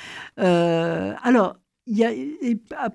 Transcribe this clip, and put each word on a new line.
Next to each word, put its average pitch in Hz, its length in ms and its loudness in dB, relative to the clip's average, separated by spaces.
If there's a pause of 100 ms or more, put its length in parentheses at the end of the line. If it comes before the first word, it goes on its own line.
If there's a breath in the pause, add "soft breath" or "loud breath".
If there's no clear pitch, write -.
(400 loud breath)
Euh, 170 800 2
alors, 240 340 4 (300)
il 220 120 -4
y 226 60 4
a, 233 80 0
et, 262 460 -4 (180)
à, 247 180 -4